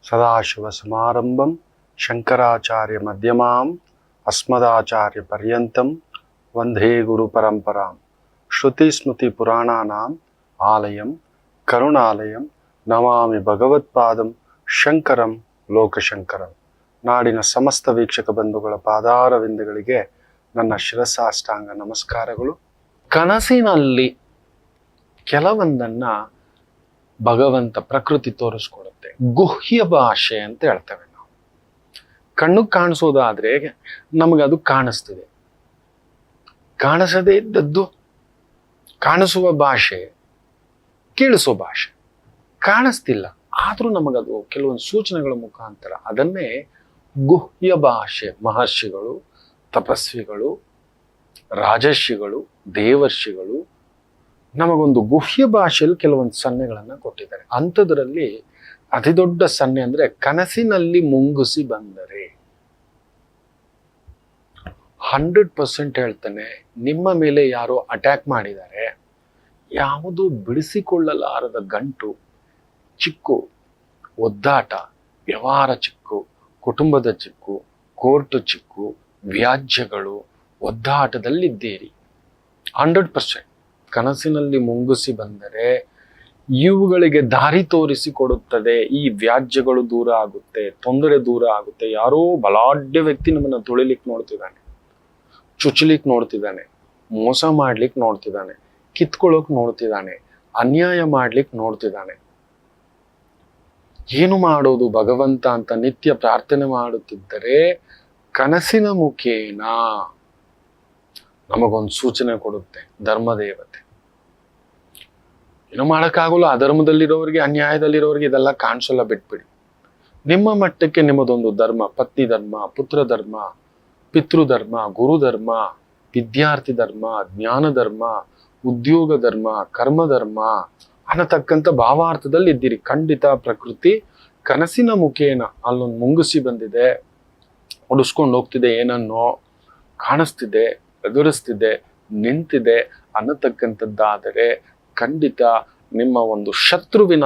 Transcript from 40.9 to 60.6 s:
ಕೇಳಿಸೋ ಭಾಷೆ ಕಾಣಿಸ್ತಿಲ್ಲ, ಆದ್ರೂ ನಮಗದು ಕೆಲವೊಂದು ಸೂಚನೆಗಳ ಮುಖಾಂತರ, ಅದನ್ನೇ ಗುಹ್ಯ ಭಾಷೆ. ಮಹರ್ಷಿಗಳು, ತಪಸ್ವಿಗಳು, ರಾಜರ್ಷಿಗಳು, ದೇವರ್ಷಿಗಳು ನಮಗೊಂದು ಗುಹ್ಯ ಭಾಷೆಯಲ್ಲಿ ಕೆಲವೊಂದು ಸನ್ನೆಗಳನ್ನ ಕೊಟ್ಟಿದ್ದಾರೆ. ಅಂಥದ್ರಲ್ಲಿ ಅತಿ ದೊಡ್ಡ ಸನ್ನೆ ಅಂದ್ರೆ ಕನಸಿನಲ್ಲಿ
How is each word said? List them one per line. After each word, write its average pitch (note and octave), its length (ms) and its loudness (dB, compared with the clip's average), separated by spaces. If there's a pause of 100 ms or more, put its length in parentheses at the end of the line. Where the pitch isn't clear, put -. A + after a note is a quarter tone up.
ಕೇಳಿಸೋ A#3+ 380 2
ಭಾಷೆ - 420 -8 (640)
ಕಾಣಿಸ್ತಿಲ್ಲ, G3 800 0 (220)
ಆದ್ರೂ A3 300 -2
ನಮಗದು B2 600 -4
ಕೆಲವೊಂದು C3+ 300 -4
ಸೂಚನೆಗಳ F3+ 520 -4
ಮುಖಾಂತರ, A2 600 -14 (140)
ಅದನ್ನೇ C3+ 640 -4 (560)
ಗುಹ್ಯ F3+ 480 2
ಭಾಷೆ. A#2 720 0
ಮಹರ್ಷಿಗಳು, A2 800 -4 (500)
ತಪಸ್ವಿಗಳು, A2 920 -6 (880)
ರಾಜರ್ಷಿಗಳು, G#2+ 960 0 (280)
ದೇವರ್ಷಿಗಳು A2+ 960 0 (840)
ನಮಗೊಂದು D3+ 460 4
ಗುಹ್ಯ C#3 440 2
ಭಾಷೆಯಲ್ಲಿ F3+ 520 4
ಕೆಲವೊಂದು C3+ 340 2
ಸನ್ನೆಗಳನ್ನ B2 640 -6
ಕೊಟ್ಟಿದ್ದಾರೆ. - 560 -16
ಅಂಥದ್ರಲ್ಲಿ C#3+ 920 0 (480)
ಅತಿ C#3 260 2
ದೊಡ್ಡ F3 260 4
ಸನ್ನೆ C3 380 0
ಅಂದ್ರೆ B2+ 260 0
ಕನಸಿನಲ್ಲಿ F3 920 0 (100)